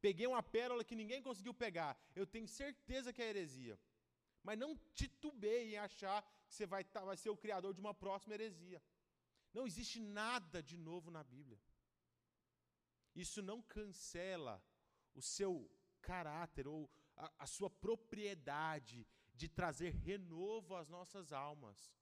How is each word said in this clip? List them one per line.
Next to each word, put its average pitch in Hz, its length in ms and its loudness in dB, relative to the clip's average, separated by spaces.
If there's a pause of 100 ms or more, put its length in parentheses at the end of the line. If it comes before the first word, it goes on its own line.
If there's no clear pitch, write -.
peguei 196 280 6
uma 254 140 4
pérola 240 420 2
que 240 100 -6
ninguém 226 280 -2
conseguiu 226 320 -4
pegar, 165 420 2 (180)
eu 190 120 2
tenho 226 200 -4
certeza 262 640 -2
que 240 100 -2
é 226 80 2
heresia. 131 460 -2 (680)
Mas 214 160 0
não 285 180 0 (180)
titubeie 226 800 2
em 208 40 0
achar 202 440 0 (240)
que - 80 -16
você 208 120 -2
vai 190 180 0
tá, 196 200 -4
vai 190 120 0
ser - 140 0
o 202 60 2
criador 196 380 2
de 180 60 -6
uma 202 140 -2
próxima 196 400 -2
heresia. 180 460 -6 (720)
Não 254 140 0
existe 226 340 -2
nada 208 600 0
de 147 140 -10
novo 165 340 -6
na 156 140 -6
Bíblia. 127 360 -14 (1500)
Isso 180 280 -2
não 208 180 -2
cancela 180 1040 -4 (500)
o 139 60 -10
seu 180 480 2 (320)
caráter 160 680 -2
ou 151 240 -2 (260)
a, 160 220 -6
a 139 80 -6
sua 190 240 2
propriedade 156 1400 0 (260)
de 151 160 -4
trazer 175 420 4
renovo 185 840 0
às 165 140 -4
nossas 175 440 -8
almas. 139 680 -4